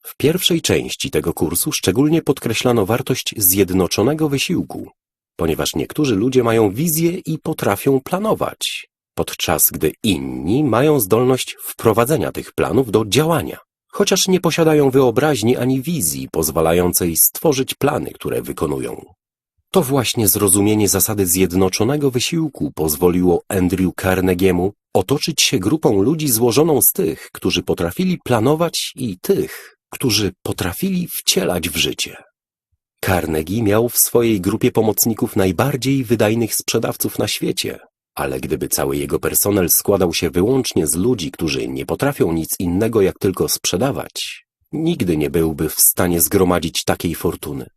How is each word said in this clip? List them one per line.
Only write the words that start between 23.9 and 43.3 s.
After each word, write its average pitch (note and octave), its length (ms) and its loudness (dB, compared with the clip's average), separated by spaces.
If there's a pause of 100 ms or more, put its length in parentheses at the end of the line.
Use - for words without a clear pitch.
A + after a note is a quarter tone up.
Carnegiemu F#2 720 2 (200)
otoczyć C#3 480 0
się - 180 2
grupą A2+ 420 2
ludzi D3+ 280 0
złożoną B2 520 4
z - 120 2
tych, - 400 -4
którzy F2 300 -2
potrafili F2 600 -2
planować, C#3+ 720 0
i G#2+ 260 -6
tych, - 540 -4 (140)
którzy G#2+ 440 -2 (100)
potrafili F3 640 -4
wcielać - 640 -2
w D2 60 -10
życie. - 420 -4 (880)
Carnegie D#2+ 580 0
miał A2 260 4
w - 80 -4
swojej A2+ 440 2
grupie A2 300 0
pomocników A2 640 0
najbardziej B2+ 680 0
wydajnych A2 520 2
sprzedawców - 640 -4
na A2+ 80 0
świecie, - 520 -4 (360)
ale C2+ 240 -4
gdyby C2+ 280 -4
cały C#2 300 -2
jego D2 220 -2
personel F2 500 0
składał F#2+ 440 2
się E2+ 160 0
wyłącznie G2 580 2
z D2 80 -2
ludzi, F#2+ 360 0
którzy C2+ 360 -4
nie C2 180 -6
potrafią F#2 480 0
nic D#2+ 260 -4
innego, G2+ 420 0
jak F#2 180 0
tylko F#2 300 0